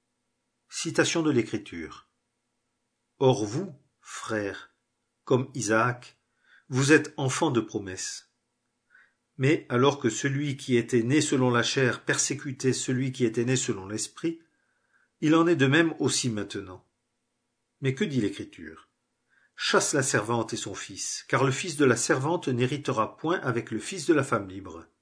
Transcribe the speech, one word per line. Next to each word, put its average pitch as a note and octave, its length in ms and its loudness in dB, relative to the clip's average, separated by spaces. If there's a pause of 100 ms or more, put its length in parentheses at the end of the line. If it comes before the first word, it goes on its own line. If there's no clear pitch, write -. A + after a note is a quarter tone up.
(680)
Citation E3 540 0
de D3+ 80 2
l'Écriture. - 800 -4 (1080)
Or B2 260 4
vous, C#3+ 300 -6 (260)
frères, - 720 -8 (500)
comme C3+ 300 0
Isaac, A2+ 640 0 (500)
vous C3+ 240 4
êtes D3+ 240 4
enfants C#3+ 340 0
de A#2 100 2
promesse. - 720 -8 (1080)
Mais D3 320 2
alors C3+ 280 4
que A2+ 120 0
celui C#3 460 -2
qui B2 200 0
était A#2+ 260 2
né C3+ 180 2
selon B2+ 300 2
la A#2+ 120 4
chair A#2+ 420 0
persécutait C3 720 -2
celui B2+ 380 -2
qui B2 120 -2
était A#2 220 0
né C3 100 2
selon G2 300 -4
l'esprit, D#3+ 540 -6 (840)
il D#3 120 6
en E3 120 6
est E3+ 100 4
de C3+ 100 4
même D#3+ 340 4
aussi - 280 0
maintenant. G2 560 -8 (960)
Mais C3+ 140 -2
que G#3 100 -2
dit C3+ 160 -2
l'Écriture ? F#2 680 -6 (680)
Chasse - 380 2
la C#3 80 2
servante A2+ 500 0
et G#2+ 60 -4
son G2 160 -10
fils, - 540 -10
car C3 160 2
le C3+ 80 2
fils D3+ 240 -6
de D3 80 2
la A#2+ 120 6
servante D#3 520 0
n'héritera B2 680 -2
point E3+ 240 -2
avec A#2+ 300 -4
le A2 80 -4
fils D#3+ 260 -10
de F3 80 4
la C#3 120 4
femme G2+ 240 -2
libre. F#2 360 -14 (180)